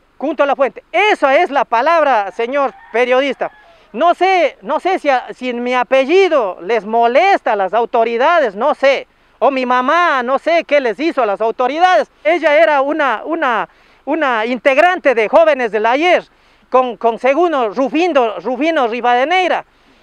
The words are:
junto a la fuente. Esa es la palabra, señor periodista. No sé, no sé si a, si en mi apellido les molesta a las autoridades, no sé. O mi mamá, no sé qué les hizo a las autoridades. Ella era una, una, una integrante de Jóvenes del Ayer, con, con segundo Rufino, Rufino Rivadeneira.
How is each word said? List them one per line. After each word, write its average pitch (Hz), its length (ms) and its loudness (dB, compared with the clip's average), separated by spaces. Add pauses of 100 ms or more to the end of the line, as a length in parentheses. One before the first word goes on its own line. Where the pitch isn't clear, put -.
(180)
junto 294 240 -2
a 285 40 0
la 277 100 -2
fuente. 254 360 -4
Esa 330 440 2
es 349 140 0
la 262 140 0
palabra, 262 680 0
señor 254 400 -4 (200)
periodista. 247 580 -2 (420)
No 311 220 0
sé, 359 480 0
no 262 180 -4
sé 359 180 -2
si 294 100 -6
a, 247 260 0
si 254 160 -8
en 240 120 -6
mi 247 120 -4
apellido 269 880 0
les 202 220 -2
molesta 240 680 2
a 214 40 -2
las 190 180 -2
autoridades, 233 800 0
no 240 200 -2
sé. 262 320 0 (320)
O 247 120 2
mi 262 160 -4
mamá, 269 560 0
no 247 160 -2
sé 320 260 0
qué 285 160 0
les 226 180 -4
hizo 285 240 -2
a 220 40 0
las 196 140 -2
autoridades. 277 720 0 (120)
Ella 302 340 2
era 311 240 4
una, 277 440 -2
una, 269 440 -2 (360)
una 262 420 -2
integrante 277 680 0
de 214 140 0
Jóvenes 277 420 2
del 214 160 -2
Ayer, 285 380 2 (460)
con, 247 260 2
con 233 220 -2
segundo 277 500 0
Rufino, 247 720 0
Rufino 262 480 -2
Rivadeneira. 247 760 0 (380)